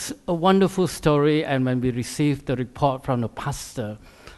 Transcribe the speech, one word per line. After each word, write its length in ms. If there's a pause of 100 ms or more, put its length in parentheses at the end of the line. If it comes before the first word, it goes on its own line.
(280)
a 60
wonderful 540
story, 560
and 220
when 160
we 100
received 540
the 100
report 480
from 180
the 80
pastor 680 (400)